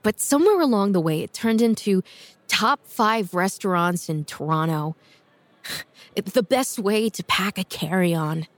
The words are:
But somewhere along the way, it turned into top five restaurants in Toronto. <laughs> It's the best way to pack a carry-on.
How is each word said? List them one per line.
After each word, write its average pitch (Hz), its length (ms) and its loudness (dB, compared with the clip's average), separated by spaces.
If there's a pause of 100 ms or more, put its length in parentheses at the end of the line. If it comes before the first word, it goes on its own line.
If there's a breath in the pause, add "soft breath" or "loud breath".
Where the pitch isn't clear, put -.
But 214 160 0
somewhere 349 420 4
along 208 320 2
the 180 80 4
way, 160 200 0
it - 120 -10
turned 226 280 0
into 214 420 2 (460 loud breath)
top 240 380 0
five 220 480 0
restaurants 175 760 0
in 151 160 -4
Toronto. 156 720 -2 (680 soft breath)
<laughs> - 220 -12 (320 loud breath)
It's 196 160 -6
the 254 100 2
best 254 360 -2
way 214 320 0
to - 140 -12
pack 196 340 -2
a 185 60 -4
carry-on. 165 840 -2 (120)